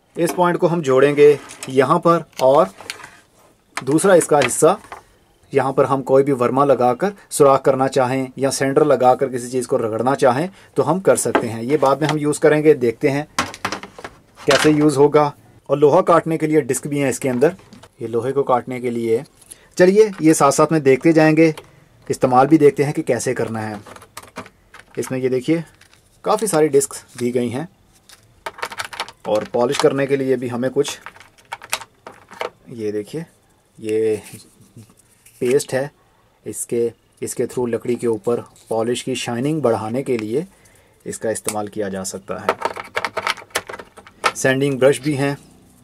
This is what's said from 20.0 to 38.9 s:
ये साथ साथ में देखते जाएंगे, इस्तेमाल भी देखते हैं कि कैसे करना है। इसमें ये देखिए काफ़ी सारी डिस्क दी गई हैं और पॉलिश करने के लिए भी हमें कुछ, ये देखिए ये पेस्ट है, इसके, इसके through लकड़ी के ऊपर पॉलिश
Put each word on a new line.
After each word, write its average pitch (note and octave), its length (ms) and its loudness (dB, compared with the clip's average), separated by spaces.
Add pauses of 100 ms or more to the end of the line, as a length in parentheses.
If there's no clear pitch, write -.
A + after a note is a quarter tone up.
ये D#3+ 120 6
साथ C#3+ 180 4
साथ D#3 200 2
में D#3+ 120 0
देखते C3+ 300 4
जाएंगे, D#3 400 4 (540)
इस्तेमाल B2+ 400 2
भी D#3 100 6
देखते D3 260 4
हैं C#3+ 100 -2
कि D#3+ 80 -4
कैसे B2+ 320 -2
करना A2+ 260 -6
है। G#2+ 200 -10 (1160)
इसमें C3 220 -6
ये B2+ 100 0
देखिए C#3 340 -2 (600)
काफ़ी G#3+ 220 0
सारी D#3 220 2
डिस्क C#3 260 0 (220)
दी A#2+ 140 -2
गई B2 180 -2
हैं C#3 180 -8 (1600)
और G#2+ 160 0 (100)
पॉलिश B2 240 0
करने C#3 300 0
के C#3 100 -2
लिए C3 200 0
भी B2 100 -8
हमें A#2+ 240 -4
कुछ, C#3 260 -4 (1700)
ये A2 220 -8
देखिए G#2+ 340 -10 (520)
ये A2 440 -2 (1200)
पेस्ट C3 320 0
है, C3+ 180 -4 (540)
इसके, A#2 460 -4 (300)
इसके A#2+ 240 -6
through B2 240 -6
लकड़ी A#2 260 -4
के A#2+ 120 -6
ऊपर A#2 360 -4 (260)
पॉलिश A2+ 320 -4